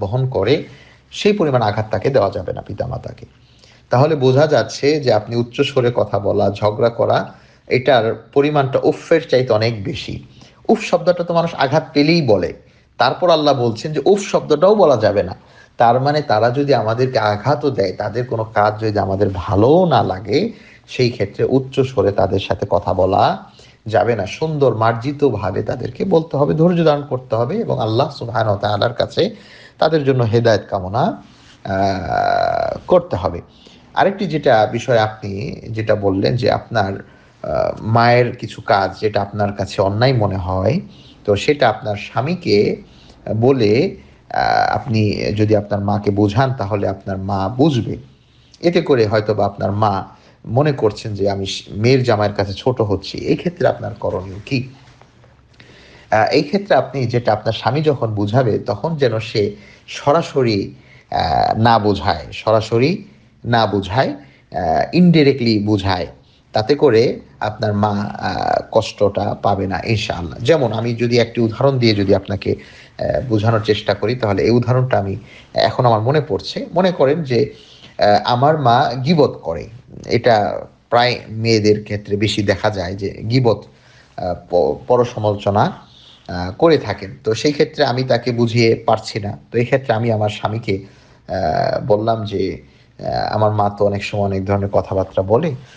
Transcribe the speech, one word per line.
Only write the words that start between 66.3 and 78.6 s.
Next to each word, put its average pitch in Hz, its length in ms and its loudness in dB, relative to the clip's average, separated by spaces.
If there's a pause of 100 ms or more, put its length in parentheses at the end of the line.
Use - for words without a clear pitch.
তাতে 113 220 0
করে 143 460 2 (200)
আপনার 107 320 -4
মা, 104 180 0
আহ, - 800 -4
কষ্টটা 104 640 0
পাবে 95 320 -2
না 92 180 -4
ইনশাআল্লাহ। 87 540 -4
যেমন 131 340 2
আমি 117 220 -4
যদি 120 240 0
একটি 117 220 0
উদাহরণ 127 380 0
দিয়ে 113 160 4
যদি 98 200 2
আপনাকে, 98 420 -2 (420)
আহ, - 300 -2
বোঝানোর 110 360 2
চেষ্টা 104 300 0
করি, 107 200 -2
তাহলে 104 280 0
এই 90 80 4
উদাহরণটা 123 480 2
আমি 98 180 -4 (380)
এখন 123 320 2
আমার 110 140 4
মনে 139 200 0
পড়ছে। 160 540 -4
মনে 175 180 2
করেন 151 300 2
যে, 127 320 0 (440)
আহ, 104 260 4
আমার 139 340 2
মা 123 360 2 (100)